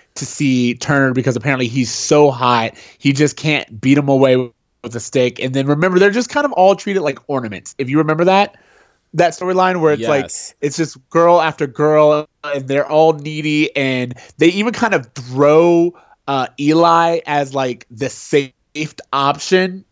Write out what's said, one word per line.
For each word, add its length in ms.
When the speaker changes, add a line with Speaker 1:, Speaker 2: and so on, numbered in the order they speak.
Speaker 1:
to 100
see 520
Turner 360
because 240
apparently 320
he's 240
so 380
hot, 420
he 160
just 240
can't 460
beat 160
'em 100
away 280
with 600
a 40
stick. 400
And 120
then 140
remember, 320
they're 120
just 200
kind 160
of 60
all 220
treated 280
like 240
ornaments. 500
If 140
you 80
remember 260
that, 320
that 200
storyline 480
where 120
it's 100
Speaker 2:
Yes. 60
Speaker 1:
like, 520
it's 160
just 200
girl 320
after 240
girl, 600
and 240
they're 200
all 260
needy, 600
and 380
they 120
even 220
kind 220
of 100
throw, 760
uh, 180
Eli 640
as, 260
like, 380
the 180
safe 440
option. 800